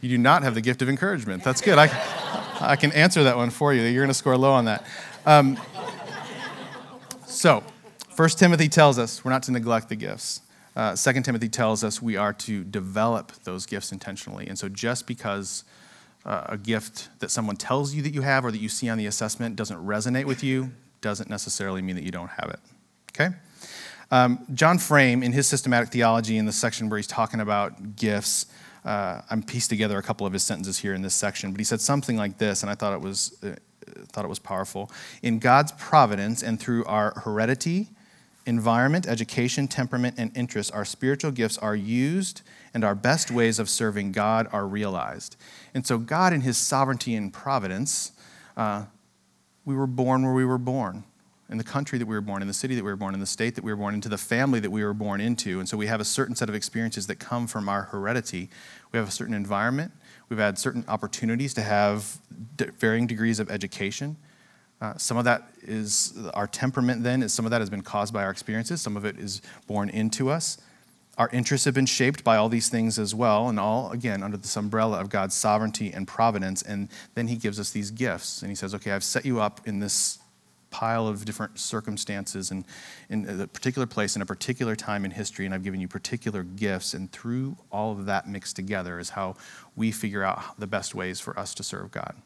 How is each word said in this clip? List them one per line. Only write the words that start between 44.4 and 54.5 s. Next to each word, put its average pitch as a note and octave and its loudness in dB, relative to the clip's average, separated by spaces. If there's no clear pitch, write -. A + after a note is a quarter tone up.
are G2+ 0
realized." F#2+ -4
And B2+ -2
so B2 2
God D#3 4
in D#3+ 2
his B2 0
sovereignty C3 0
and G#2 -4
providence, A2+ -2
uh, G#2+ -2
we C#3 -2
were C3+ 0
born C3 2
where C3 2
we C3 4
were B2+ 2
born, B2 -4
in A2 -6
the A2+ -4
country C#3 -4
that A#2+ -2
we A2 -4
were G#2 -2
born, G2+ -6
in G2 -6
the G2+ -6
city C3 -4
that A2+ -4
we G2+ -4
were G2 -6
born, G2 -6
in G2 -4
the G2 -6
state A#2 -4
that G2 -8
we G#2+ -4
were G#2 -4
born, G#2 -4
into G#2 -4
the G#2 -2
family B2 2